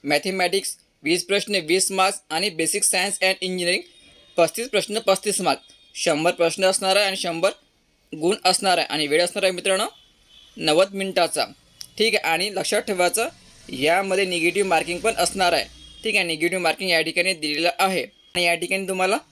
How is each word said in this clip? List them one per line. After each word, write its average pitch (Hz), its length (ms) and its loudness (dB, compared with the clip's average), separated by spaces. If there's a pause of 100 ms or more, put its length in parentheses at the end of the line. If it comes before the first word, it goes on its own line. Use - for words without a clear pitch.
मॅथेमॅटिक्स 180 720 0 (260)
वीस 175 220 0
प्रश्न, 202 300 -2
वीस 180 380 0
मार्क्स 190 280 0 (100)
आणि 180 200 -2
basic 160 360 -2
science 190 360 0
and 190 200 0
engineering 185 380 -2 (560)
पस्तीस 214 320 2
प्रश्न, 208 300 -2
पस्तीस 196 420 0
मार्क्स, 151 340 -2 (200)
शंभर 160 360 2
प्रश्न 170 340 0
असणार 190 320 2
आहे 202 100 4
आणि 190 100 -2
शंभर 175 340 0 (720)
गुण 185 240 2
असणार 180 340 4
आहे. 156 80 0
आणि 151 200 -2
वेळ 151 160 4
असणार 185 220 -2
आहे 185 80 2
मित्रांनो 190 340 0 (680)
नव्वद 175 380 2
मिनिटाचा. 180 500 0 (540)
ठीक 214 160 2
आहे, 180 140 0
आणि 185 260 -2
लक्षात 202 280 -2
ठेवायचं, 180 460 0 (400)
यामध्ये 185 560 2
निगेटिव्ह 180 440 0
मार्किंग 165 300 0
पण 214 160 0
असणार 175 380 0
आहे. 156 120 0 (400)
ठीक 214 120 0
आहे, 190 80 2
निगेटिव्ह 170 380 -2
मार्किंग 175 280 0
या 165 100 4
ठिकाणी 175 340 0
दिलेलं 156 440 -2
आहे. 185 240 0
आणि - 420 -6
या 170 100 2
ठिकाणी 185 340 -4
तुम्हाला 190 300 0 (140)